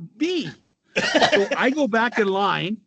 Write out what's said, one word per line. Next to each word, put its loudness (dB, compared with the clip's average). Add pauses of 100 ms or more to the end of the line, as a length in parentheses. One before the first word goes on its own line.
(180)
me! -2 (460)
So 2
I 0
go 0
back 0
in 2
line. 0